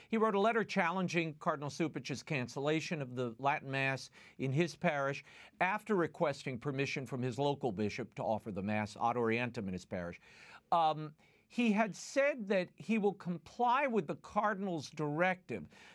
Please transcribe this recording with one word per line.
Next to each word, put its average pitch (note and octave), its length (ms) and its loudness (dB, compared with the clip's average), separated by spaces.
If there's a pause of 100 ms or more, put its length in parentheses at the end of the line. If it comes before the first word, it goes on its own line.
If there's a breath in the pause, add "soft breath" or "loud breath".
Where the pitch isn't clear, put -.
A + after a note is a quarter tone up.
he A3 80 0
wrote A3 160 4
a G3+ 60 4
letter G#3 240 4
challenging F3 760 0
Cardinal D3 300 -2
Cupich's D3+ 540 -4
cancellation D3 800 -2
of B2+ 140 -8
the B2 220 -2
Latin C#3 320 0
Mass C3+ 400 -2 (300 loud breath)
in C3 120 0
his D#3+ 240 2
parish C#3+ 480 0 (380 loud breath)
after G#3 340 0
requesting D3 600 0
permission C#3 480 -2
from B2 160 -4
his B2 160 -2
local C#3+ 340 0
bishop G#2 440 -2
to C3 80 -4
offer G#2+ 280 -2
the F#2 120 -4
Mass G#2+ 380 -2
ad A#2 140 2
orientem A#2 520 0
in F#2+ 60 -4
his F2+ 120 -6
parish. F2 340 -6 (520 loud breath)
Um, D#3 400 2 (380 soft breath)
he A#3 220 2
had G#3 240 2
said C#4 540 0
that F#3 260 2
he - 220 0
will G3+ 160 2
comply A#3+ 720 0
with A3 180 0
the D3+ 100 -4
cardinal's F#3+ 720 -2
directive, D#3 760 0 (320 loud breath)